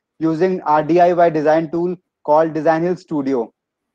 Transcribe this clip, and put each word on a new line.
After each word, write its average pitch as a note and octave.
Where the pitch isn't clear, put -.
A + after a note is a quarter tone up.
using D#3+
our D3+
D E3
I F3
Y E3+
design D#3
tool F3
called D#3
Design D#3+
Hill F3+
Studio. C3+